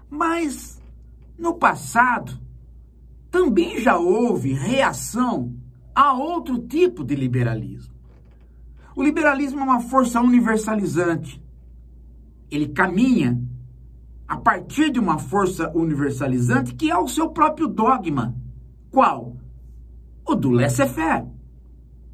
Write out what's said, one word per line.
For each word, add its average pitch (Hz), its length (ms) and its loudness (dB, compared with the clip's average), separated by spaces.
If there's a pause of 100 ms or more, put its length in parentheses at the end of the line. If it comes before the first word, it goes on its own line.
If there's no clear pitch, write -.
Mas, 330 720 -4 (560)
no 339 180 -2
passado, - 840 0 (920)
também 330 500 2
já 214 180 4
houve 180 540 0
reação 202 1040 -2 (360)
a 277 200 4
outro 277 480 -4
tipo 349 420 0
de 139 140 -2
liberalismo. 120 760 -4 (1000)
O 370 80 -4
liberalismo 285 560 2
é 269 60 -2
uma 254 160 2
força 254 400 2
universalizante. 208 1200 2 (1040)
Ele 147 200 -2
caminha 196 760 2 (880)
a - 60 -6
partir 226 520 0
de 254 80 -2
uma 175 200 0
força 175 560 -2
universalizante 135 1000 0
que 311 160 0
é 339 60 2
o 339 100 0
seu 311 220 -2
próprio 311 400 0
dogma. 185 680 0 (560)
Qual? 123 460 2 (920)
O 311 80 2
do 139 140 0
laissez-faire. 269 800 2 (880)